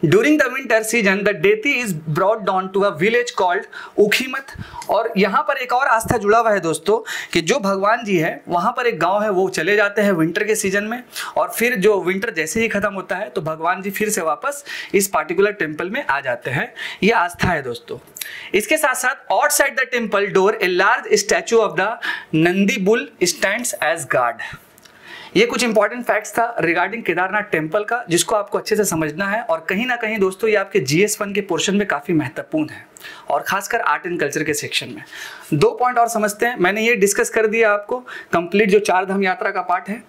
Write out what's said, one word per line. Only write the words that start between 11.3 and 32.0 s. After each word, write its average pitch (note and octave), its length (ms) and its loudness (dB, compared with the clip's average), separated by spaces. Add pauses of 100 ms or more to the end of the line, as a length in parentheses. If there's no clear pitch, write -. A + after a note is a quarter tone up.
और E3+ 120 0
फिर A#3+ 280 0
जो G3 240 4
winter G3 320 -2
जैसे D#3+ 280 -2
ही A3+ 60 2
ख़त्म G3+ 260 -2
होता F#3+ 220 -6
है G#3+ 140 -8
तो F#3+ 120 -4
भगवान D#3+ 400 -4
जी G3 100 -6
फिर G#3+ 180 -4
से G3+ 120 -2
वापस E3+ 420 -4 (320)
इस G3 120 4
particular E3+ 460 0
temple E3 360 -4
में C4+ 160 -6
आ C#3 160 0
जाते C3 300 -4
हैं, F3 220 -4 (300)
ये G3+ 80 4
आस्था - 360 0
है E3 140 0
दोस्तों। A#2+ 360 -8 (580)
इसके G#3+ 220 2
साथ C4+ 180 0
साथ B3+ 380 -4
outside C#4 480 2
the B3+ 120 -2
temple G#3 400 0
door G3 220 4
a F#3 220 0
large G3 360 2 (120)
statue G#3 360 2
of E3 180 0
the G3+ 120 0 (440)
नंदी F#3+ 500 4
बुल A#3 240 2 (160)
stands G#3 500 -2 (100)
as D3+ 300 -2
guard। A#2+ 340 0 (840)
ये G#3+ 100 6
कुछ A#3+ 180 -2
important A3+ 420 2
facts G#3+ 260 -2
था A#3+ 120 2 (140)
regarding F3 480 0
केदारनाथ F#3 460 -2
temple E3+ 320 0
का, A#3 260 -4
जिसको F3 260 0
आपको G#3 220 -2
अच्छे G#3 180 -2
से G#3 100 2
समझना D#3+ 400 -2
है। G#3 160 -2
और D#3+ 280 -4
कहीं G3 160 -2
ना B3+ 100 -2
कहीं A3+ 240 -4
दोस्तों G3 300 0
ये G#3 60 4
आपके G3 260 0
जीएस D#3 400 2
वन G3+ 120 -6
के G3+ 80 -2
portion F#3+ 340 -2
में G3+ 120 2
काफ़ी D#3+ 260 -2